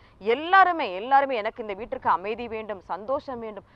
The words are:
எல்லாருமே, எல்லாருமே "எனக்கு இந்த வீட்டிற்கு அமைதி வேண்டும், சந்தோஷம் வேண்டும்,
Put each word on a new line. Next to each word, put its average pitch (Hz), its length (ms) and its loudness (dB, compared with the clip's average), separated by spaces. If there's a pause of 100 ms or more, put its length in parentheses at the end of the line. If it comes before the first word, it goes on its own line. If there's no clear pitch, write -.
(180)
எல்லாருமே, 311 760 4
எல்லாருமே 269 420 2
"எனக்கு 220 260 -4
இந்த 214 120 -6
வீட்டிற்கு 220 360 -4
அமைதி 208 380 -2
வேண்டும், 214 340 -8
சந்தோஷம் 247 580 -6
வேண்டும், 208 240 -12 (120)